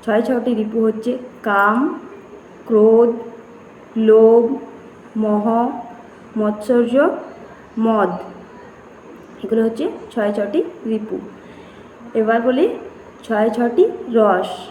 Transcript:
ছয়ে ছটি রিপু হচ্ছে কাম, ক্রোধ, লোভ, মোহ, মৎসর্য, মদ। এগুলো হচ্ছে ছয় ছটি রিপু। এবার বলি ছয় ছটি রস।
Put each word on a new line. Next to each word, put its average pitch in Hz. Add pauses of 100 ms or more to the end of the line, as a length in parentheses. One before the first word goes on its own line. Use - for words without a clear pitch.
ছয়ে 226
ছটি 247
রিপু 214 (100)
হচ্ছে 220 (360)
কাম, 208 (880)
ক্রোধ, 226 (960)
লোভ, 220 (800)
মোহ, 208 (920)
মৎসর্য, 233 (880)
মদ। 208 (1300)
এগুলো 226
হচ্ছে 269 (280)
ছয় 208
ছটি 208 (320)
রিপু। 214 (1040)
এবার 226
বলি 262 (580)
ছয় 220
ছটি 240 (340)
রস। 190 (220)